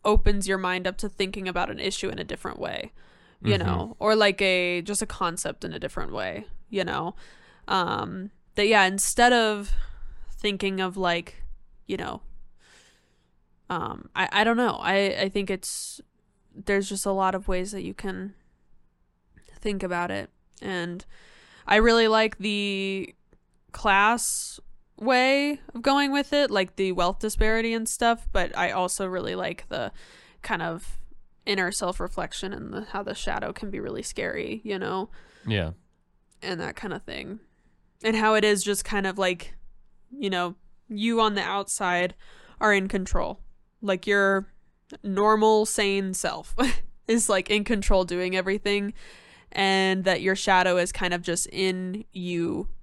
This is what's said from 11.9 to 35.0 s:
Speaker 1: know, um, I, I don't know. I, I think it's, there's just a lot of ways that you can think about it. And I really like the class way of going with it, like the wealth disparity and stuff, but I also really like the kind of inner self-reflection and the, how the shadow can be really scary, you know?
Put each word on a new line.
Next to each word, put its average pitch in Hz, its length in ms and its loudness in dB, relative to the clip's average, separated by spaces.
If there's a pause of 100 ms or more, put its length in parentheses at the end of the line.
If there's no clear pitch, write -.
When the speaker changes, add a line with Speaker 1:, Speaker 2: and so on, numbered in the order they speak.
Speaker 1:
know, - 240 -8 (1500)
um, - 460 -6
I, 185 160 2
I 208 140 4
don't 233 120 4
know. 240 240 2
I, 190 140 2 (260)
I 196 80 0
think 202 200 -4
it's, - 500 -8 (560)
there's 196 340 0
just 196 160 -4
a 196 60 2
lot 190 240 2
of 190 140 -4
ways 185 240 -2
that 185 100 -8
you 180 100 -8
can 190 400 -8 (1300)
think 202 240 -4
about 175 280 -2
it. 98 180 -6 (320)
And 175 440 -6 (600)
I 202 120 6
really 226 300 8
like 220 300 4
the 196 760 -2 (600)
class - 840 2 (380)
way 269 640 2 (160)
of 233 60 -8
going 277 320 4
with 277 200 0
it, 285 160 4
like 190 280 0
the 190 160 0
wealth 175 260 0
disparity 220 540 2
and 226 140 -2
stuff, 233 440 2
but - 260 0
I 180 140 0
also 185 340 -2
really 185 300 -4
like 180 320 -6
the - 240 -6 (500)
kind 170 200 -2
of 165 360 -6 (480)
inner 190 260 0
self-reflection 185 840 -6
and - 200 -10
the, 208 80 -8
how 202 220 -8
the 208 100 -8
shadow - 400 -4
can 202 160 -10
be 214 100 -8
really 214 240 -8
scary, - 600 -6
you 196 160 -6
know? 190 300 -6 (360)